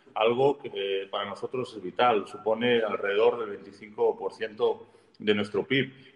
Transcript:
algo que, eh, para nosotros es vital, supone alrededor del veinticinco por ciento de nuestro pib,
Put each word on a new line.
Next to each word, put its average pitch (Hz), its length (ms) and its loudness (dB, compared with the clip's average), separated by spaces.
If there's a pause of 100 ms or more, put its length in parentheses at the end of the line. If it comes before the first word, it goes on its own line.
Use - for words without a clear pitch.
(140)
algo 120 440 2
que, 98 440 -4
eh, 98 80 -10
para 101 180 -4
nosotros 120 480 -8
es 98 60 -10
vital, 104 440 2
supone 117 560 0
alrededor 104 560 2
del 110 120 -6
veinticinco 104 680 -2
por 95 140 -8
ciento 110 540 -2 (320)
de 107 160 2
nuestro 101 320 0
pib, 135 260 0 (240)